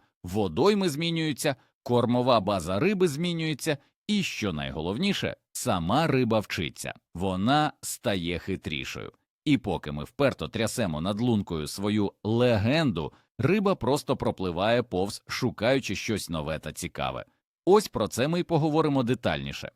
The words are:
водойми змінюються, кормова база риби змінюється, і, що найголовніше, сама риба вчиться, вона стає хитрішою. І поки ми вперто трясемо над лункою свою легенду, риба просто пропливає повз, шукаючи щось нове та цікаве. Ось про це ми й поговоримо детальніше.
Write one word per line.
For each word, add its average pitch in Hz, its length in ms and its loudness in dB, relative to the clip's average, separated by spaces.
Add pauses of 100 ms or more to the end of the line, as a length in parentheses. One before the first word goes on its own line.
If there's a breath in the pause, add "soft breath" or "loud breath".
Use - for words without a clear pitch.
(240)
водойми 113 680 2
змінюються, 156 680 -2 (280 soft breath)
кормова 123 560 4
база 92 400 0
риби 185 280 2
змінюється, 160 720 -2 (300 soft breath)
і, 208 160 2
що 101 300 -4
найголовніше, 80 840 -2 (160)
сама 110 560 0
риба 117 320 4
вчиться, - 540 -6 (200)
вона 98 680 0
стає 87 580 -2
хитрішою. 65 720 -6 (340)
І 143 120 4
поки 82 340 -4
ми 73 120 -6
вперто 110 440 -2
трясемо 98 540 -2
над 101 200 -2
лункою 95 460 0
свою 104 460 0 (100)
легенду, 117 880 2 (240 soft breath)
риба 185 380 2
просто 131 420 -2
пропливає 104 680 0
повз, 98 440 -4
шукаючи 120 680 0
щось 101 340 -4
нове 78 300 -4
та 76 140 -10
цікаве. 65 520 -6 (400)
Ось 202 220 6
про 107 200 -2
це 123 200 0
ми 170 120 0
й 175 40 -2
поговоримо 151 600 2
детальніше. 78 720 -2